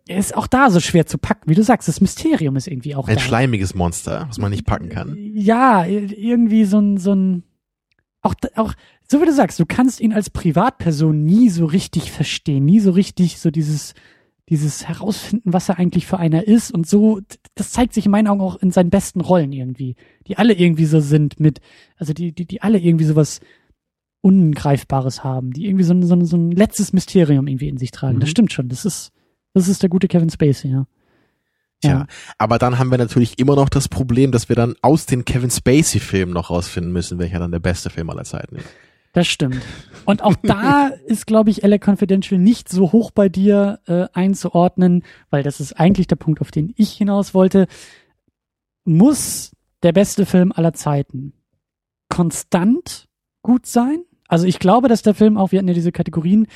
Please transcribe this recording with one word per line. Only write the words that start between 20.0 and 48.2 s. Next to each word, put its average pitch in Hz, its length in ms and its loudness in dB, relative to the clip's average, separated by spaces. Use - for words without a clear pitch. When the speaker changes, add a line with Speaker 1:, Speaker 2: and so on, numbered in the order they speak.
Speaker 1:
die - 100 -8
alle 220 160 4
irgendwie 170 320 4
so 156 140 4
sind 147 400 2
mit, 151 220 -4
also 156 160 -8
die, 170 180 -6
die, 170 140 -10
die - 160 -12
alle 208 180 0
irgendwie 165 260 2
sowas 151 340 0
Ungreifbares 147 1040 2
haben, 131 280 -6
die 151 160 -8
irgendwie 190 160 2
so 170 100 4
ein, 180 100 2
so 175 120 2
ein, 175 100 2
so 165 120 0
ein 170 140 0
letztes 202 420 0
Mysterium 147 540 2
irgendwie 139 220 -6
in 139 80 -8
sich 127 140 -8
tragen. 127 280 -4
Das 147 100 0
Speaker 2:
Mhm. - 20 -4
Speaker 1:
stimmt 202 220 2
schon, 123 160 -6
das 123 160 -8
ist, - 260 -8
das 185 140 2
ist 196 160 0
der 185 60 0
gute 180 180 0
Kevin 170 220 2
Spacey, 143 420 0
ja. 135 160 -2
Speaker 2:
Tja, 147 100 2
Speaker 1:
Ja. 139 160 -2
Speaker 2:
aber 110 180 2
dann 123 220 0
haben 127 100 2
wir 127 80 2
natürlich 120 400 0
immer 139 180 2
noch 139 140 4
das - 180 0
Problem, 131 440 0
dass 120 180 -2
wir 120 60 0
dann 120 260 0
aus 147 240 2
den 127 200 -2
Kevin 123 260 -2
Spacey-Filmen 101 840 0
noch 85 160 -6
rausfinden 87 420 -4
müssen, 87 280 -6
welcher 87 200 -4
dann 85 120 -6
der 85 80 -4
beste 90 300 -4
Film 82 200 -8
aller 82 140 -12
Zeiten - 340 -12
ist. - 80 -14
Speaker 1:
Das 175 140 2
stimmt. 127 340 -4
Und 202 180 0
auch 208 120 2
da 254 520 0
Speaker 2:
<laughs> - 180 -10
Speaker 1:
ist, 220 220 -4
glaub 220 200 2
ich, - 160 0
L 202 100 4
A 208 40 4
Confidential 196 640 0
nicht 214 280 2
so 180 240 0
hoch 226 200 2
bei 202 180 2
dir, 202 560 2
äh, 175 280 -2
einzuordnen, 180 920 2
weil 143 140 -2
das 143 180 -6
ist 139 180 -8
eigentlich 185 280 2
der 170 100 0
Punkt, - 240 -4
auf - 100 -6
den 160 240 -4
ich 214 180 0
hinaus 202 400 -2
wollte. 190 340 4